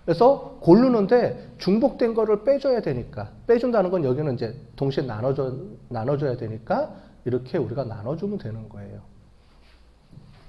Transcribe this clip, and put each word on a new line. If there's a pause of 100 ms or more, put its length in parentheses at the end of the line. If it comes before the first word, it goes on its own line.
그래서
고르는데
중복된
거를
빼줘야
되니까, (160)
빼준다는
건
여기는
이제 (200)
동시에
나눠줘, (340)
나눠줘야
되니까 (320)
이렇게
우리가
나눠주면
되는
거예요. (1500)